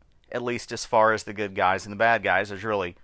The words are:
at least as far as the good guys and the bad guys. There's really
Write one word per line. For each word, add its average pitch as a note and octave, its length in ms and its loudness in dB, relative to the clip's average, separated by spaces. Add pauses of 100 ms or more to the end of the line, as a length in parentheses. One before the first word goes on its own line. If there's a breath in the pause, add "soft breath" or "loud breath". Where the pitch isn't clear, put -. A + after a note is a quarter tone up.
(320)
at B2 120 -6
least A#2+ 280 -6
as A#2 140 -8
far A2 280 6
as G#2 100 -2
the G#2+ 100 -10
good G2 220 -6
guys F#2+ 300 2
and G2+ 60 -12
the G#2 60 -10
bad A2+ 240 4
guys. G2 280 0
There's G2 140 -10
really G2 400 -2